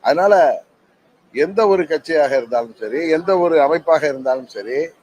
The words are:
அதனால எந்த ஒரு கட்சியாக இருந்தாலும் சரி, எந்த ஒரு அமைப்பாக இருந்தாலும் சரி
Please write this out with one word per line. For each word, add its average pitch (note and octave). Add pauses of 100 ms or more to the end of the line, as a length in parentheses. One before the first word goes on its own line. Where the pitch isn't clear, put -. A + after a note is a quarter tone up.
அதனால E3+ (1000)
எந்த G3
ஒரு F#3
கட்சியாக D3+
இருந்தாலும் A#2
சரி, A2+ (160)
எந்த F3 (120)
ஒரு E3 (100)
அமைப்பாக D#3+ (100)
இருந்தாலும் C3
சரி A2 (240)